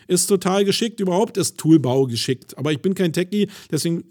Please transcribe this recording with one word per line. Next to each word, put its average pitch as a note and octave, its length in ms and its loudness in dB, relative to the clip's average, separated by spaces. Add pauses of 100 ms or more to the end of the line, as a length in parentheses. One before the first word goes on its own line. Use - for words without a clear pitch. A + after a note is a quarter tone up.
ist F3+ 180 0
total G3 400 0
geschickt. G#3 340 -2
Überhaupt G3 380 0
ist - 220 -4
Toolbau C3+ 480 4
geschickt. - 500 -6
Aber C#3+ 140 -4
ich C#3+ 100 -4
bin F#3+ 140 0
kein F3 180 0
Techie, F#3 340 -2 (240)
deswegen, E3+ 400 -2